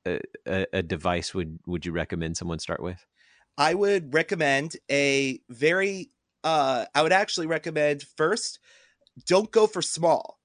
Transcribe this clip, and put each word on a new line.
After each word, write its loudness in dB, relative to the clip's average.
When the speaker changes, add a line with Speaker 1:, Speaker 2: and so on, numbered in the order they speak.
Speaker 1:
uh, -2
a, -2
a 0
device -2
would, -6
would -6
you -6
recommend -4
someone -6
start -8
with? -10
Speaker 2:
I 2
would 0
recommend 0
a 0
very, 0
uh, 2
I 4
would 4
actually 2
recommend 0
first, -2
don't 4
go 6
for 0
small. 0